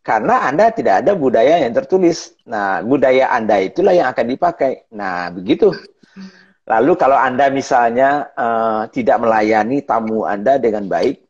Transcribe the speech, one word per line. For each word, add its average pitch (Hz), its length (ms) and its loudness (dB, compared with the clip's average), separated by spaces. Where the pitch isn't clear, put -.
Karena 151 480 0
Anda 196 240 2
tidak 113 320 0
ada 185 80 2
budaya 135 480 2
yang 120 160 -2
tertulis. 170 560 0
Nah, 101 320 -4
budaya 131 500 2
Anda 107 300 0
itulah 170 320 0
yang 165 180 2
akan 120 160 -2
dipakai. 135 640 -4
Nah, 92 380 -8
begitu. 95 400 0
Lalu 117 320 2
kalau 139 200 2
Anda 127 320 0
misalnya, 135 840 0
eh, 113 580 -2
tidak 120 300 0
melayani 110 640 0
tamu 110 400 -2
Anda 104 320 0
dengan 110 280 -2
baik 92 460 -2